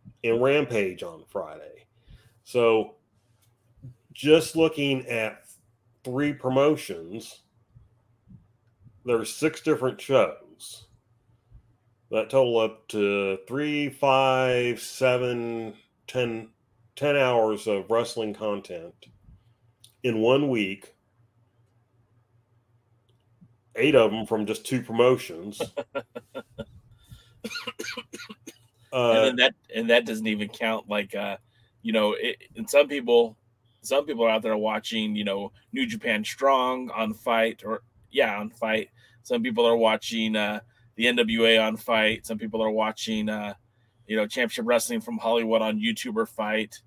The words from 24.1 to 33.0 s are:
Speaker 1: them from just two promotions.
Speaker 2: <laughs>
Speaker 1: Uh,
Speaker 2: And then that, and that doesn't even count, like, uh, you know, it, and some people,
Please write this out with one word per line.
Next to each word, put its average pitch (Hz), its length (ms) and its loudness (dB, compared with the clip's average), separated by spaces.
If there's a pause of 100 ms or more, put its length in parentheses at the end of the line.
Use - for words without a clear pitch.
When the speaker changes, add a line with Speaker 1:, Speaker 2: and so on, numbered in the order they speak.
Speaker 1:
them 107 140 -4
from 107 220 -2
just 107 180 -6
two 127 160 -4
promotions. 113 840 0
Speaker 2:
<laughs> - 40 -20 (3250)
Speaker 1:
Uh, 123 200 2
Speaker 2:
And 113 120 6
then 123 120 4
that, 127 200 4 (200)
and 113 160 -2
that 120 140 6
doesn't 110 200 -8
even 104 240 -2
count, 113 400 -4
like, 104 240 -4
uh, 101 240 -6 (460)
you 113 100 -2
know, 107 260 2
it, - 180 -4 (180)
and 110 120 -10
some 147 200 4
people, 120 500 2 (460)